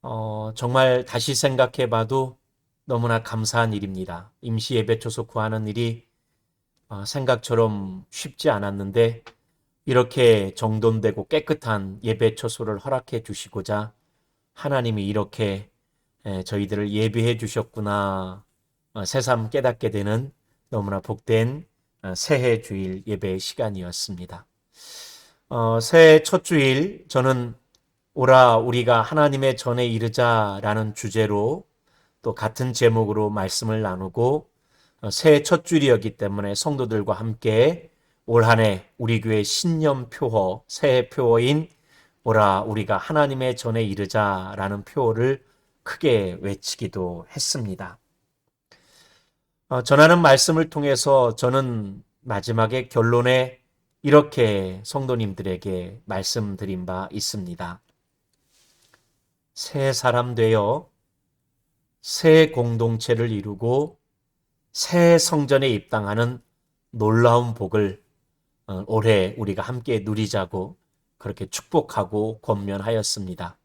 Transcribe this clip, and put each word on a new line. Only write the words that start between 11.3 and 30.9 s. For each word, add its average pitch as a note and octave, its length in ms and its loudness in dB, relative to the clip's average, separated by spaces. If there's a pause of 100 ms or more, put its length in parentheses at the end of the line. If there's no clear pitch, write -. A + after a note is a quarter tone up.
예배처소를 A2 760 -2
허락해 B2 440 -6
주시고자 G#2+ 680 -8 (640)
하나님이 A#2+ 520 -2
이렇게, G2+ 640 -4 (540)
에, F#2+ 200 -8
저희들을 G2+ 480 -4
예비해 A2+ 460 0
주셨구나, G2+ 1040 -6 (500)
어, G2+ 100 -8
새삼 A#2 460 -2
깨닫게 B2 400 -2
되는 G#2+ 420 -4 (380)
너무나 G2+ 300 -4
복된, A#2 680 -2 (360)
어, F#2 140 -8
새해 B2 460 0
주일 F#2+ 440 -8
예배 F#2+ 320 -6
시간이었습니다. F2+ 1080 -10 (1040)
어, A#2 320 0
새해 D#3 420 10
첫 F3+ 220 -2
주일, D3 640 0
저는 B2+ 460 0 (600)
"오라 B2+ 440 8
우리가 A#2+ 440 2
하나님의 C3+ 540 0
전에 B2 300 -2
이르자"라는 A2 1080 0